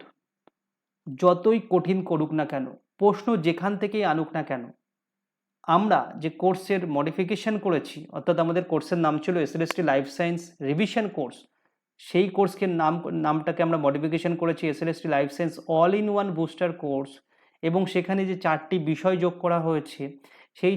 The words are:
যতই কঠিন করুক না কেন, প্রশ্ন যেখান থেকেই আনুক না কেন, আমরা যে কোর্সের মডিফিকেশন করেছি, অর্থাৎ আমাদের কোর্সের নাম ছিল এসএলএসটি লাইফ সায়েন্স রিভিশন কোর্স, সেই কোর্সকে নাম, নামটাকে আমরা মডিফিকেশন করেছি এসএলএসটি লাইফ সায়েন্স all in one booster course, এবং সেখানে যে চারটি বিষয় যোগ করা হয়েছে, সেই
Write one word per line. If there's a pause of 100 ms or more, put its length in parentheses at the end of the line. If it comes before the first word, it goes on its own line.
(1200)
যতই (120)
কঠিন (120)
করুক
না
কেন, (340)
প্রশ্ন (200)
যেখান (100)
থেকেই
আনুক
না
কেন, (1120)
আমরা (220)
যে (120)
কোর্সের (140)
মডিফিকেশন (100)
করেছি, (180)
অর্থাৎ
আমাদের
কোর্সের
নাম (100)
ছিল (100)
এসএলএসটি
লাইফ (100)
সায়েন্স (280)
রিভিশন (100)
কোর্স, (720)
সেই
কোর্সকে (140)
নাম, (320)
নামটাকে
আমরা
মডিফিকেশন (100)
করেছি
এসএলএসটি
লাইফ
সায়েন্স (220)
all
in (140)
one
booster (140)
course, (540)
এবং (120)
সেখানে
যে
চারটি (140)
বিষয়
যোগ (100)
করা
হয়েছে, (560)
সেই